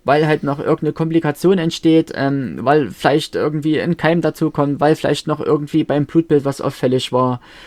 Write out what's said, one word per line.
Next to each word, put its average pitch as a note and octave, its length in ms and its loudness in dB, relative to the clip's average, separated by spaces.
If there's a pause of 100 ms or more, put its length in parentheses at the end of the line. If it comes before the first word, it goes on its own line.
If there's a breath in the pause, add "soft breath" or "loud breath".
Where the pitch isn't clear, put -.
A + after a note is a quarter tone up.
weil D3+ 240 2
halt D3+ 160 0
noch C#3+ 160 -4
irgendeine D3+ 340 -2
Komplikation E3 640 0
entsteht, E3 560 2
ähm, C3+ 480 -4
weil C#3 300 2
vielleicht D3+ 440 -2
irgendwie D3+ 460 -2
ein E3+ 160 -2
Keim E3 240 2
dazukommt, D3+ 580 -2
weil D#3 160 4
vielleicht D3+ 300 -2
noch D3+ 140 -4
irgendwie D3 440 0
beim C#3+ 220 0
Blutbild D3+ 400 2
was C#3 160 -4
auffällig C3 500 -2
war. B2+ 300 0 (260 loud breath)